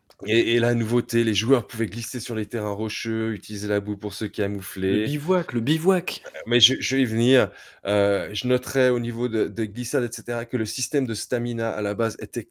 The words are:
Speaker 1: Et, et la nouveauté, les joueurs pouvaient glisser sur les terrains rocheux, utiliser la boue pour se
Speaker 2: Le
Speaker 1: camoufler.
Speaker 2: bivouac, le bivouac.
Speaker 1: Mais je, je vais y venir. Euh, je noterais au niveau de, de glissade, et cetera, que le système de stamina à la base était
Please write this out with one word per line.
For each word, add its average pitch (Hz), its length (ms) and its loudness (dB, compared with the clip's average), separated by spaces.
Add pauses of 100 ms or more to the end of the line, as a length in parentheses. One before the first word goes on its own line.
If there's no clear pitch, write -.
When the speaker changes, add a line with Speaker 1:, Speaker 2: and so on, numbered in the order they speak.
(280)
Speaker 1:
Et, 113 280 4
et 120 40 6
la 120 160 4
nouveauté, 117 480 2
les 113 100 2
joueurs 113 340 4
pouvaient 110 200 -2
glisser 113 320 -8
sur 117 160 -6
les 110 100 -2
terrains 104 260 -4
rocheux, 113 640 -4
utiliser 104 340 -8
la 104 120 2
boue 101 160 -4
pour 101 180 -8
se 110 120 -6
Speaker 2:
Le 104 40 -4
Speaker 1:
camoufler. 98 760 0
Speaker 2:
bivouac, 151 480 0
le 117 80 0
bivouac. 165 640 0 (220)
Speaker 1:
Mais 120 140 2
je, 127 200 -2
je - 160 -2
vais 135 80 4
y - 20 2
venir. 117 460 4 (340)
Euh, 101 480 2
je 123 140 -6
noterais 127 420 2
au 123 100 2
niveau 117 300 -2
de, 107 180 2
de 107 180 -4
glissade, 117 380 -2
et 117 80 -4
cetera, 117 340 -6
que 123 120 -4
le 113 80 0
système 135 400 -2
de 113 80 -4
stamina 117 560 -2
à 92 120 -4
la 104 120 0
base 110 260 0
était - 320 -6